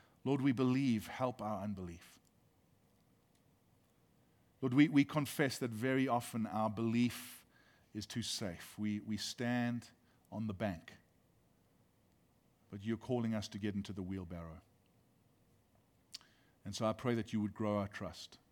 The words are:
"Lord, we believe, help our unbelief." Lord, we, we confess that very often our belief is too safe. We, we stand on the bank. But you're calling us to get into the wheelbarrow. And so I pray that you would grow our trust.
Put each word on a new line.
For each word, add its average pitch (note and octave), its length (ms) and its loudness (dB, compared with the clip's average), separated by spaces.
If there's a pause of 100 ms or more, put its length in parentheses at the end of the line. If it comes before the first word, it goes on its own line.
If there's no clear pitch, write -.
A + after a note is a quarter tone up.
(240)
"Lord, C3+ 160 2
we C#3 100 6
believe, B2+ 560 4
help B2+ 340 -4
our G#2 220 -4
unbelief." F#2 560 -8 (2500)
Lord, B2+ 140 0
we, D3 140 10
we C#3+ 160 6
confess C#3+ 540 0
that B2 120 -2
very C3 380 2
often A#2 380 0
our A2 220 0
belief A2+ 760 0 (500)
is G#2 100 -6
too - 180 -6
safe. - 540 -6
We, G#2 240 0
we G#2+ 160 -2
stand A#2+ 720 -2 (420)
on A2 160 -4
the G#2 60 -2
bank. F#2 400 -4 (1800)
But G2+ 140 -10
you're A2+ 120 0
calling A2+ 380 0
us G2+ 140 -4
to G#2+ 100 -10
get G2+ 160 0
into G2+ 180 -4
the F#2+ 100 -6
wheelbarrow. F2 580 -8 (2000)
And G2+ 100 -8
so A#2 100 0
I G#2+ 80 4
pray A#2+ 220 0
that A2+ 180 -2
you A2 80 2
would G#2 140 0
grow G#2 240 0
our G2 100 0
trust. - 500 -10 (140)